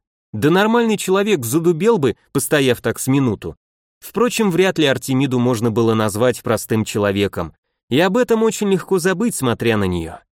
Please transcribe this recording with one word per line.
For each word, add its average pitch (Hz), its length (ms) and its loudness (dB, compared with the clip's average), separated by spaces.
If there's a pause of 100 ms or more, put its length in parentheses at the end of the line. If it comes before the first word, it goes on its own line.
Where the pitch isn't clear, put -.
(320)
Да 196 180 0
нормальный 220 480 2
человек 196 460 0
задубел 165 540 2
бы, 135 180 0 (160)
постояв 135 500 0
так 113 180 -4
с - 80 -8
минуту. 127 500 -2 (420)
Впрочем, 226 500 0
вряд 180 280 0
ли 156 80 2
Артемиду 131 540 0
можно 120 300 0
было 113 240 2
назвать 110 480 0
простым 110 440 -2
человеком. 98 680 -2 (360)
И 127 100 0
об 185 180 2
этом 226 260 2
очень 220 280 0
легко 190 280 0
забыть, 190 360 -2
смотря 117 420 0
на 101 80 0
неё. 85 340 -6 (140)